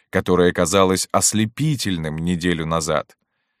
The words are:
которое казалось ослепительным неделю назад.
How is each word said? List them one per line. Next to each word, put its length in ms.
которое 440
казалось 580
ослепительным 1040
неделю 480
назад. 540